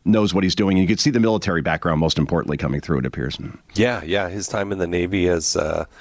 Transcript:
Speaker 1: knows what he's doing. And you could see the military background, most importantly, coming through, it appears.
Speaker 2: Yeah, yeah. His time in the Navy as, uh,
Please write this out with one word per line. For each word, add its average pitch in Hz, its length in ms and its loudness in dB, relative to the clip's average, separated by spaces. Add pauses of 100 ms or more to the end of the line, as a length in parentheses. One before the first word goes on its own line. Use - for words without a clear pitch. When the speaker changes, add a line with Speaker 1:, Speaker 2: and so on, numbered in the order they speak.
Speaker 1:
knows 104 300 2
what 95 100 2
he's 92 120 0
doing. 98 240 2
And - 20 6
you 90 60 2
could 107 120 2
see 151 120 2
the 120 80 2
military 101 420 2
background, 80 380 0
most 80 180 2
importantly, 76 400 0
coming 73 240 -2
through, 78 160 -2
it 64 80 -2
appears. 65 320 -6 (380)
Speaker 2:
Yeah, 113 280 0
yeah. 90 260 -2
His 98 180 -6
time 101 240 -4
in 95 80 -4
the 87 80 0
Navy 90 400 0
as, 85 280 0
uh, 80 300 -2 (160)